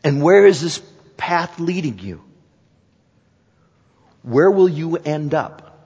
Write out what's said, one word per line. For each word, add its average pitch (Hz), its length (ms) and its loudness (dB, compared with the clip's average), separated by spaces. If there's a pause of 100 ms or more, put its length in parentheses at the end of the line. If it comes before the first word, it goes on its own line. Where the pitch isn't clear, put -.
And 143 180 0
where 196 240 6
is 165 160 4
this 165 200 -8 (360)
path 170 420 -6
leading 170 400 -6
you? 92 220 -14 (2000)
Where 135 260 2
will 190 200 4
you 165 280 -6
end 151 360 -6
up? - 300 -6 (220)